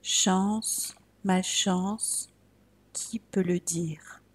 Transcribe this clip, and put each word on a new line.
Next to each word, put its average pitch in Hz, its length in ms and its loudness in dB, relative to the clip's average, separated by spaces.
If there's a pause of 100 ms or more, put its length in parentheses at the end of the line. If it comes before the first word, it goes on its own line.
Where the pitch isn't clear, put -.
« - 0 -
Chance, - 920 0 (260)
malchance, 185 1040 0 (640)
qui - 280 -8
peut - 220 -2
le 175 180 2
dire ? » 170 600 -6 (140)